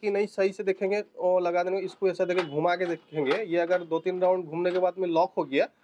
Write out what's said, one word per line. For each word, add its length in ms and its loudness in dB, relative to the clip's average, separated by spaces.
कि 100 -4
नहीं 160 0
सही 260 0
से 100 -10
देखेंगे 420 -2
और 240 2
लगा 200 2
देंगे, 180 -2
इसको 280 -2
ऐसा 160 0
देखें, 260 0
घुमा 260 0
के 100 -2
देखेंगे, 560 -2
ये 160 -2
अगर 260 0
दो 140 -2
तीन 240 -4
राउंड 220 2
घूमने 260 -2
के 80 0
बाद 200 2
में 100 -2
लॉक 280 2
हो 80 -2
गया 240 0